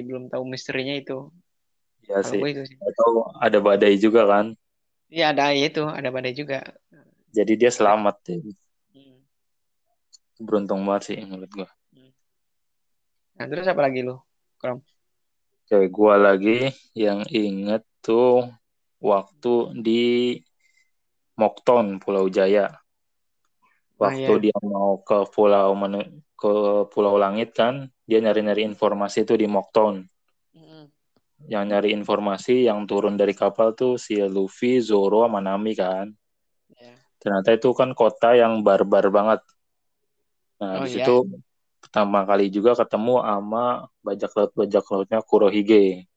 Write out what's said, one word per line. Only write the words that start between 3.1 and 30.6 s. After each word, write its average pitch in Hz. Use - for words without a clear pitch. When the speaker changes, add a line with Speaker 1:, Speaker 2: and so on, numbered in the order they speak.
Speaker 2:
ada 110
badai 101
juga 110
kan? 107
Speaker 1:
Iya, 156
ada, 139
iya 143
itu, 156
ada 147
badai 127
juga. 135
Speaker 2:
Jadi 107
dia 120
selamat, 104
ya. 180
Speaker 1:
Hmm. 135
Speaker 2:
Beruntung 101
banget 101
sih 101
menurut 95
gua. 95
Speaker 1:
Hmm. 131
Nah, 123
terus 151
apa 180
lagi 131
lu, 127
Krom? 127
Speaker 2:
Oke, 104
gua 104
lagi 104
yang 104
inget 104
tuh 123
waktu 104
di 117
Mocktown, 107
Pulau 95
Jaya. 98
Speaker 1:
Ah, -
Speaker 2:
Waktu 135
Speaker 1:
iya. 107
Speaker 2:
dia 101
mau 98
ke 101
Pulau 101
Menu-, 98
ke 104
Pulau 104
Langit 101
kan, 131
dia 110
nyari-nyari 107
informasi 101
itu 117
di 107
Mocktown. 101
Speaker 1:
Mm-mm. 156